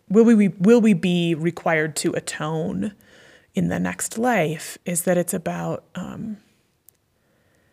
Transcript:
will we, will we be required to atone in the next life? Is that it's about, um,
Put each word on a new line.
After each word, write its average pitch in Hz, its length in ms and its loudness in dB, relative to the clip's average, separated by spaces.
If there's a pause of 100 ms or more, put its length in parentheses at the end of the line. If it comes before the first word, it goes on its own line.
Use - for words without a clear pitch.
will 214 160 6
we, 214 240 6
will 220 320 4
we 214 140 4
be 170 400 0
required 160 640 -2
to - 180 -2
atone 160 800 -6 (600)
in 175 140 0
the 175 100 -4
next 180 380 -6
life? 196 720 -2
Is 175 160 -4
that 175 160 2
it's 170 160 -2
about, 170 500 -6 (100)
um, - 440 -10 (1300)